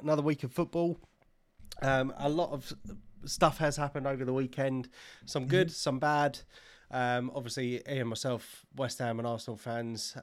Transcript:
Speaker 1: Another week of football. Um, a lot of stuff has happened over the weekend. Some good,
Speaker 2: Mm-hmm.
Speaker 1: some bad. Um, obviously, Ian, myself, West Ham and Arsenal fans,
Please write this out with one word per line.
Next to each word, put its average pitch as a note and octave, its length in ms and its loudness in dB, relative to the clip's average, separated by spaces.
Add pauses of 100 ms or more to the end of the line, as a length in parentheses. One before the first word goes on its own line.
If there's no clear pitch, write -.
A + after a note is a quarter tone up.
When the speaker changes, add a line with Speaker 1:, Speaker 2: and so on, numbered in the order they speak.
Speaker 1:
Another D3+ 220 2
week D3 220 0
of B2+ 80 -6
football. E3+ 460 0 (840)
Um, C3+ 340 2
a C#3+ 120 0
lot D#3+ 240 2
of C3+ 200 -8 (540)
stuff D#3 320 4
has D3 180 4
happened C#3+ 300 -2
over C3+ 180 0
the B2+ 80 0
weekend. C3 560 0 (380)
Some C3 200 -2
good, F3 220 6
Speaker 2:
Mm-hmm. E3 60 -8
Speaker 1:
some C3 240 0
bad. D3 400 4 (520)
Um, B2 440 2
obviously, B2 520 -2
Ian, C3 220 0
myself, A#2 560 -4 (100)
West C3 260 -4
Ham A#2 180 0
and A#2 100 -2
Arsenal A2+ 300 -4
fans, A#2 640 -6